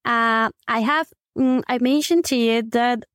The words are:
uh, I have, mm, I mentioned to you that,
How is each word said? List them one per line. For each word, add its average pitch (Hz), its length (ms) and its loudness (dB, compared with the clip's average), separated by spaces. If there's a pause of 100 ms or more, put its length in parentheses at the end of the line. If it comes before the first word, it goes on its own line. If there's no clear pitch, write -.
uh, 226 460 0 (180)
I 233 120 -2
have, 294 280 -2 (300)
mm, 254 300 2
I 247 100 -2
mentioned 294 480 2
to 277 100 -2
you 226 360 2
that, 240 320 0 (120)